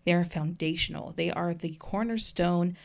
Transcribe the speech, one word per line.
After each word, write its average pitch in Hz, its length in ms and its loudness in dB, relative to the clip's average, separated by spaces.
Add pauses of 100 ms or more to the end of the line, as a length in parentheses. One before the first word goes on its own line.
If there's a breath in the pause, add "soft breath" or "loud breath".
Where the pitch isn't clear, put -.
They 175 80 6
are 175 100 6
foundational. 165 920 -2
They 170 140 0
are 170 220 0
the 165 220 -6
cornerstone 180 1080 0